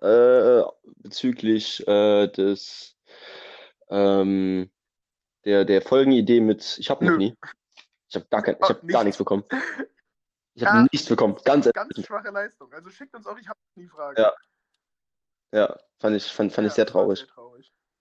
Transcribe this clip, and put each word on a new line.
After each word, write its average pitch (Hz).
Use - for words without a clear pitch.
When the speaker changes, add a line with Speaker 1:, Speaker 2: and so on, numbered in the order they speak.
Speaker 1:
äh, 120
bezüglich, -
äh, 104
des, -
ähm, 98
der, 101
der 95
Folgenidee 127
mit 107
Ich -
hab -
noch 180
Speaker 2:
Nö. 165
Speaker 1:
nie? 104
Ich -
hab -
gar -
kein, -
ich -
Speaker 2:
Oh, -
Speaker 1:
hab -
gar 170
Speaker 2:
nichts. 120
Speaker 1:
nichts 101
bekommen. 101
Ich -
hab 202
Speaker 2:
Ja, 123
Speaker 1:
nichts -
bekommen, 107
ganz 135
Speaker 2:
ganz -
Speaker 1:
ehrlich. -
Speaker 2:
schwache 202
Leistung. 202
Also 165
schickt 269
uns 208
auch, 208
ich 196
hab 214
nie 180
Fragen. 143
Speaker 1:
Ja. -
Ja, 104
fand 107
ich, 98
fand, 101
fand 107
ich 104
Speaker 2:
Ja, -
Speaker 1:
sehr 110
Speaker 2:
das -
war 92
Speaker 1:
traurig. 98
Speaker 2:
sehr -
traurig. -